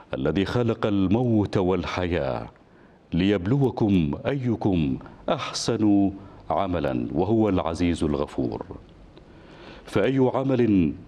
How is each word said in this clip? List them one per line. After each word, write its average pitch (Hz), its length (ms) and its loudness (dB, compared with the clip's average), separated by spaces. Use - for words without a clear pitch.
"الذي 82 320 0
خلق 117 400 -2
الموت 104 720 2
والحياة 85 920 -2
ليبلوكم 98 1000 2
أيكم 104 720 0
أحسن 104 840 0
عملا 78 640 -2
وهو 104 360 2
العزيز 87 540 0
الغفور". 73 600 -4
فأي 123 480 2
عمل 117 600 2